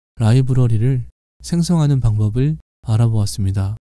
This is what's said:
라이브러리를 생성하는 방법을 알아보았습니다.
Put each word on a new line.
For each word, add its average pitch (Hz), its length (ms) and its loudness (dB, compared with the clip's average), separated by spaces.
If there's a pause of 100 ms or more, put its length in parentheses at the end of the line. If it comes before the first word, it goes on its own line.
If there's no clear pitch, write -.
(160)
라이브러리를 123 880 2 (340)
생성하는 160 600 0
방법을 110 580 0 (240)
알아보았습니다. 107 1040 -2